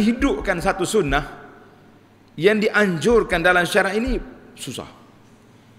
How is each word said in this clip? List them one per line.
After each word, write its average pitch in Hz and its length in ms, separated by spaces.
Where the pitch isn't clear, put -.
hidupkan 226 560
satu 180 240
sunnah 151 400
yang 202 240
dianjurkan 190 880
dalam 180 160
syarak 190 320
ini 226 240
susah. 92 320